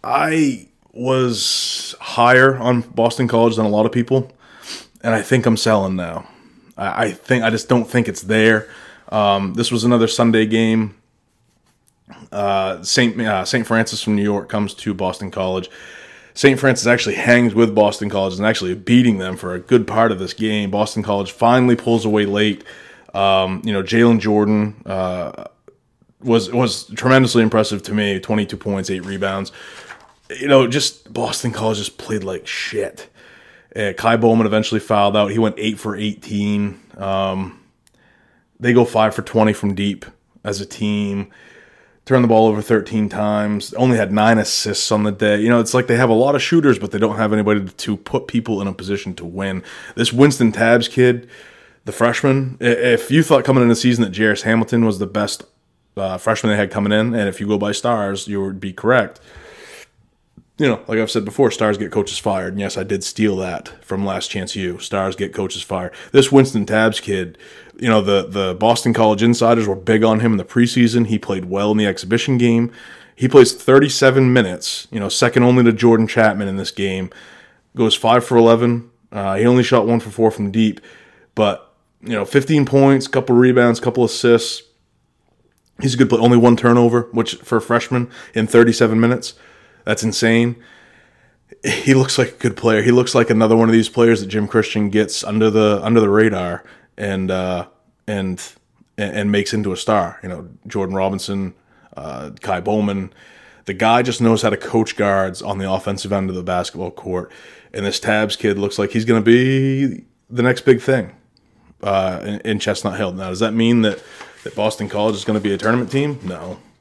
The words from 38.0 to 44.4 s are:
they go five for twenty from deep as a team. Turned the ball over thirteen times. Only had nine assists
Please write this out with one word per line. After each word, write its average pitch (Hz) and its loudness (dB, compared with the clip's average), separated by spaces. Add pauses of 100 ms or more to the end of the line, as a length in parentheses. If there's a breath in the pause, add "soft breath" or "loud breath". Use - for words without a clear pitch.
they 120 0
go 120 6
five 110 0
for - -6
twenty 107 0
from 104 -4
deep 101 -6 (380)
as 101 -8
a 98 -10
team. 101 -6 (760 soft breath)
Turned 127 4
the 117 2
ball 110 6
over 107 0
thirteen 107 -2
times. 104 -4
Only 123 2
had 98 -2
nine 113 4
assists - -4